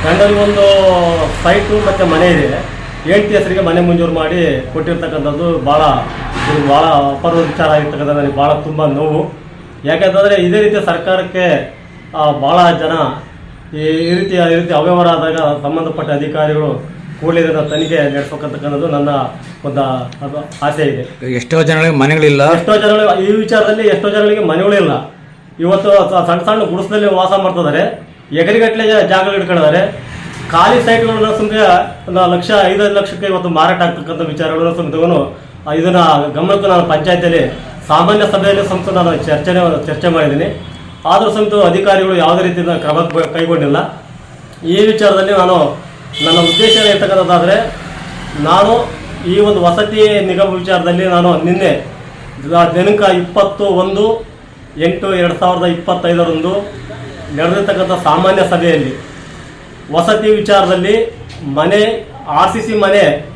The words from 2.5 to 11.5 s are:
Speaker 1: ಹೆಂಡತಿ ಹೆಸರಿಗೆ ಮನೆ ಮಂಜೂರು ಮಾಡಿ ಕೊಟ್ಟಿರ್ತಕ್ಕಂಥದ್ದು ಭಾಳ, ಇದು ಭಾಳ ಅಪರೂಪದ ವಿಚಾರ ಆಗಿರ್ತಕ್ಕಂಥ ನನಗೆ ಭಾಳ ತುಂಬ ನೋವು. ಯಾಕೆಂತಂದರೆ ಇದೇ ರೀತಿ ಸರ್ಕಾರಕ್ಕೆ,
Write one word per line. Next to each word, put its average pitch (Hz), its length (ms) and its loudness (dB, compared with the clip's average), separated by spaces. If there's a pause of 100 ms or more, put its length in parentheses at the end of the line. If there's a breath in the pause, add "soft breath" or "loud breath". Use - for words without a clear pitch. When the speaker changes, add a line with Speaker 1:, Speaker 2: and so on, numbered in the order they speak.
Speaker 1:
ಹೆಂಡತಿ 208 340 2
ಹೆಸರಿಗೆ 185 240 0
ಮನೆ 170 200 2
ಮಂಜೂರು 170 320 2
ಮಾಡಿ 156 600 -2
ಕೊಟ್ಟಿರ್ತಕ್ಕಂಥದ್ದು 160 840 -4
ಭಾಳ, 143 240 2 (680)
ಇದು 147 180 0
ಭಾಳ 147 180 4
ಅಪರೂಪದ 156 640 0
ವಿಚಾರ 151 220 -2
ಆಗಿರ್ತಕ್ಕಂಥ 147 400 0
ನನಗೆ 143 260 0
ಭಾಳ 147 180 2
ತುಂಬ 156 320 -4
ನೋವು. 151 500 -2 (500)
ಯಾಕೆಂತಂದರೆ 190 500 2
ಇದೇ 175 260 2
ರೀತಿ 208 240 0
ಸರ್ಕಾರಕ್ಕೆ, 180 880 -2 (420)